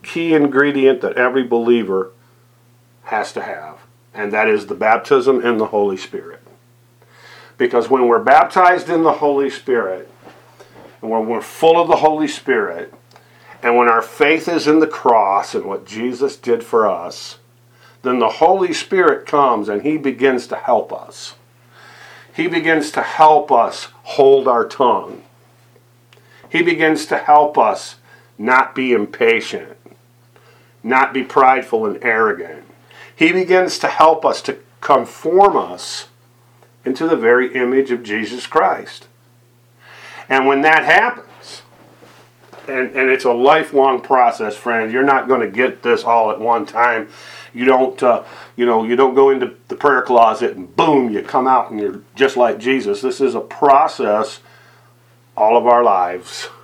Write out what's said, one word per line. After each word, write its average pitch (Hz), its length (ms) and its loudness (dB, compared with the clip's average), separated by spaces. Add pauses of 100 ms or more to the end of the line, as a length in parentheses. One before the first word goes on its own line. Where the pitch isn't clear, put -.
key 165 320 -4
ingredient 139 680 2
that - 140 -6
every 127 280 0
believer 117 680 -2 (920)
has 104 280 -6
to - 80 -8
have, 82 380 -14 (340)
and 104 180 -8
that 107 160 0
is 104 200 0
the 101 80 -8
baptism 120 680 0
in 120 140 0
the 107 100 -2
Holy 101 300 -2
Spirit. - 440 -16 (1160)
Because 123 320 0
when 127 180 2
we're 113 160 2
baptized 175 680 2
in 165 140 0
the 156 100 2
Holy 139 360 -2
Spirit, 98 600 -4 (920)
and 110 100 -8
when 113 160 -2
we're 113 140 -6
full 165 400 2
of 165 80 -2
the 160 80 4
Holy 156 300 0
Spirit, 95 640 -4 (680)
and 120 140 2
when 120 140 4
our 113 120 2
faith 156 460 0
is 165 180 -2
in 151 140 4
the 156 80 2
cross 104 680 0
and 98 120 -6
what 98 200 -10
Jesus 123 520 -6
did 117 260 -2
for 110 260 0
us, 85 480 -10 (640)
then 123 180 -2
the 113 100 2
Holy 180 420 2
Spirit 165 560 0
comes 120 400 0
and 104 140 -4
he 156 160 -2
begins 131 500 -2
to - 80 -8
help - 380 -4
us. - 420 -18 (960)
He 165 140 -4
begins 160 440 -2
to - 100 -4
help 156 500 2
us 113 380 0 (140)
hold 135 440 4
our 120 180 0
tongue. 113 580 -2 (1300)
He 170 120 -2
begins 160 460 0
to 156 100 -4
help 147 400 2
us 107 400 -2 (400)
not 127 360 0
be 131 200 -2
impatient, 110 840 -2 (1040)
not 131 320 0
be 131 100 -4
prideful 123 600 0
and 101 160 -6
arrogant. 110 640 -2 (500)
He 165 160 2
begins 185 460 0
to - 100 -4
help 156 380 2
us, 131 180 -2
to - 140 -8 (220)
conform 160 760 0
us 90 520 -8 (760)
into 131 240 -4
the 165 80 2
very 120 380 2
image 127 380 0
of 117 100 -4
Jesus 110 460 -8
Christ. - 600 -4 (1200)
And 135 200 2
when 139 140 2
that 156 240 4
happens, - 760 -2 (1080)
and, 131 280 -6
and 131 140 0
it's 131 160 0
a 123 80 2
lifelong 135 680 2
process, 117 540 0
friends. 113 380 -4
You're 131 100 0
not 135 240 0
gonna 120 200 0
get 117 360 -4
this 120 200 0
all 113 280 0
at 107 80 -8
one 113 260 -2
time. 113 440 -2 (440)
You 120 120 -6
don't, 131 360 2
uh, 120 220 2 (320)
you 120 100 0
know, 113 180 2
you 117 120 -2
don't 131 180 4
go 135 160 4
into 127 260 -2 (120)
the - 80 -10
prayer 135 260 0
closet 117 540 2
and 92 200 -18
boom, 143 360 2
you 101 100 -4
come 131 260 -2
out 127 240 2
and 110 80 -8
you're 101 220 -6 (140)
just 135 220 0
like 113 220 2
Jesus. 110 420 -2
This 127 180 -4
is 127 160 0
a 113 60 -4
process 135 1000 0 (960)
all 110 220 2
of 117 100 2
our 120 160 4
lives. 95 640 -2 (160)